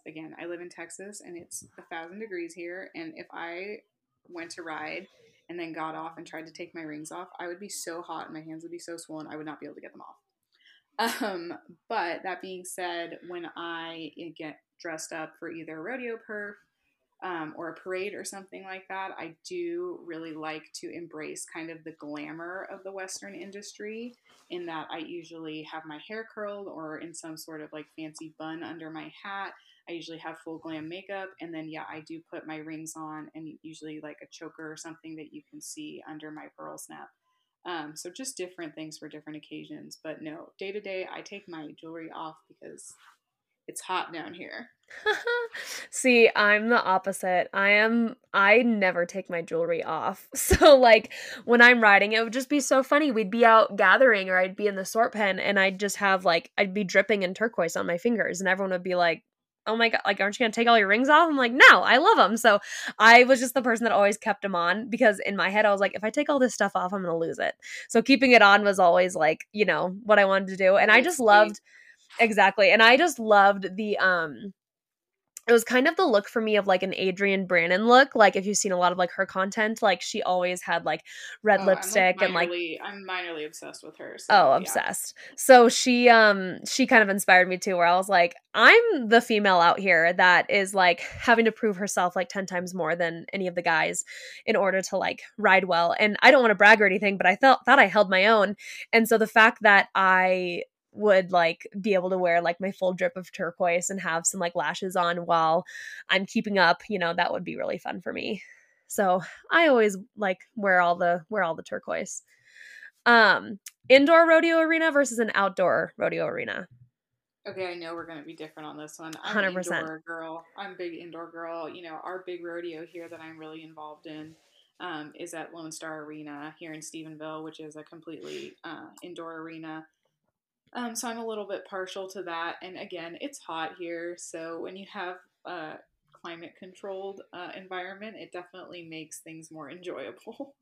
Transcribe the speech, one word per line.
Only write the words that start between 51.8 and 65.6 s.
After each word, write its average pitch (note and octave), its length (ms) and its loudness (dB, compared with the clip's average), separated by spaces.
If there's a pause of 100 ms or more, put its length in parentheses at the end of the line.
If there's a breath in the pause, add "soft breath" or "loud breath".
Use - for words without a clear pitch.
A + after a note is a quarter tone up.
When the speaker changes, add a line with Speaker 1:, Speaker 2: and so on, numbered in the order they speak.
Speaker 2:
riding, G3+ 300 6
it A3+ 120 2
would A3+ 80 -8
just B3+ 160 -4
be D4 120 0
so C4 220 2
funny. C#4+ 280 0
We'd G#3 200 -2
be A#3 140 2
out A3 320 6
gathering, G3+ 540 4
or F#3 80 2
I'd F#3+ 180 -2
be G#3 100 -2
in G3 100 -2
the F#3+ 80 -6
sort A3+ 280 -2
pen, G3+ 260 -2
and G3+ 220 -2
I'd F#3+ 180 0
just G3 180 -4
have, F#3+ 280 0
like, E3+ 320 0
I'd G3+ 160 0
be G#3 120 -4
dripping G3 380 0
in F#3 120 -4
turquoise G3+ 420 -4
on G3 100 -4
my F3 120 -4
fingers, G3+ 420 -2
and F#3+ 80 -4
everyone F#3+ 240 -2
would F3+ 100 -4
be F3+ 120 -4
like, E3+ 300 0 (420)
"Oh A3 100 -2
my A#3 140 2
God, - 160 -2
like, G3+ 140 0
aren't G3+ 200 -4
you B3 40 0
gonna A3 80 0
take A#3 160 0
all A#3 100 8
your G3+ 100 2
rings A#3+ 220 2
off?" D#4+ 180 6
I'm D4 80 -2
like, A#3+ 160 0
"No, D4 300 10
I A3+ 160 4
love F#4 200 4
'em." G#3+ 200 4
So G#3 220 4 (380 loud breath)
I A#3 260 10
was B3 160 4
just B3+ 140 -4
the C4 80 0
person A#3 220 0
that G#3+ 80 0
always G3+ 240 4
kept - 280 -6
'em G3 100 -4
on, F3+ 340 0
because G#3+ 320 2
in G3+ 160 -6
my F3+ 140 0
head, G#3+ 160 2